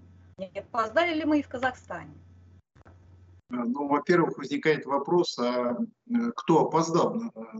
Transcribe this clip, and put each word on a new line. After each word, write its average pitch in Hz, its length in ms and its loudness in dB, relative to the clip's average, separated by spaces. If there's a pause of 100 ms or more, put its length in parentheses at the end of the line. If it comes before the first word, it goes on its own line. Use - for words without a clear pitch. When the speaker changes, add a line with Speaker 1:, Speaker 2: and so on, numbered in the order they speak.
(380)
Speaker 1:
Не 185 120 -12 (100)
опоздали 247 540 0
ли 311 100 -2
мы 302 160 2
и - 20 0
в - 60 -16
Казахстане? 214 640 -8 (1400)
Speaker 2:
Э, 123 40 -6
ну, 127 320 -4
во-первых, 147 500 2
возникает 143 480 0
вопрос, 151 520 0
а, 123 380 0 (320)
э, 117 280 0
кто 156 300 4
опоздал 160 480 2
на, 113 200 -6
э, 110 260 -14